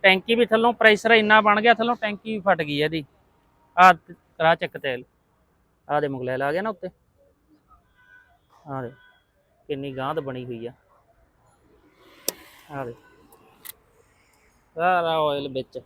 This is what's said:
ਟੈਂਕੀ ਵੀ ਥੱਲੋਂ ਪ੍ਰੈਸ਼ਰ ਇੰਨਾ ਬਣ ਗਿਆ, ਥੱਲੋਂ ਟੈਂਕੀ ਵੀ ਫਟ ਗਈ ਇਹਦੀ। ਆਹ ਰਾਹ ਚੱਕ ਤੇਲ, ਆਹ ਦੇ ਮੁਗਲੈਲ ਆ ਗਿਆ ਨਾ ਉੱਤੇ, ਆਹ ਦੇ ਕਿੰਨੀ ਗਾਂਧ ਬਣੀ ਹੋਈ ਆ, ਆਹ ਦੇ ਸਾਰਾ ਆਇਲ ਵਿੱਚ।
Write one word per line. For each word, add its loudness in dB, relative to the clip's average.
ਟੈਂਕੀ 2
ਵੀ 2
ਥੱਲੋਂ 2
ਪ੍ਰੈਸ਼ਰ 4
ਇੰਨਾ 6
ਬਣ 2
ਗਿਆ, 6
ਥੱਲੋਂ 0
ਟੈਂਕੀ -8
ਵੀ -6
ਫਟ 2
ਗਈ -4
ਇਹਦੀ। -2
ਆਹ 8
ਰਾਹ 4
ਚੱਕ -10
ਤੇਲ, -6
ਆਹ 0
ਦੇ -2
ਮੁਗਲੈਲ -6
ਆ -2
ਗਿਆ -4
ਨਾ -6
ਉੱਤੇ, -12
ਆਹ -10
ਦੇ -12
ਕਿੰਨੀ -10
ਗਾਂਧ -6
ਬਣੀ -10
ਹੋਈ -12
ਆ, -14
ਆਹ -10
ਦੇ -14
ਸਾਰਾ 0
ਆਇਲ -2
ਵਿੱਚ। -10